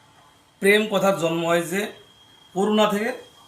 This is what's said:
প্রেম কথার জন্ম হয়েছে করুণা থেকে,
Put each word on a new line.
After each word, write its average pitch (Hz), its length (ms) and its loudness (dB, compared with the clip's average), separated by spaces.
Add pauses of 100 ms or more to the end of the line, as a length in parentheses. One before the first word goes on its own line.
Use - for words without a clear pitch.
(600)
প্রেম 208 320 4
কথার 190 280 0
জন্ম 165 260 -2
হয়েছে 170 460 -2 (640)
করুণা 214 320 2
থেকে, 214 260 -2 (360)